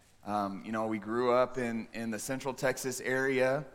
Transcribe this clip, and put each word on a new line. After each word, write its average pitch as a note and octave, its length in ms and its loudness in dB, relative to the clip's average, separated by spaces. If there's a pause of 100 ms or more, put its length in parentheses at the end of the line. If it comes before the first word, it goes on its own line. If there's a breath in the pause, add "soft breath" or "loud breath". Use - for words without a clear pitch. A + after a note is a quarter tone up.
(260 soft breath)
Um, G2+ 400 -2
you A2 60 -6
know, A2 140 0
we A2 120 0
grew A#2+ 340 2
up B2 240 4
in, A#2 380 -2
in A2+ 160 -4
the G#2+ 80 -2
Central C3 340 -4
Texas B2+ 480 -2
area, C3 640 2 (100)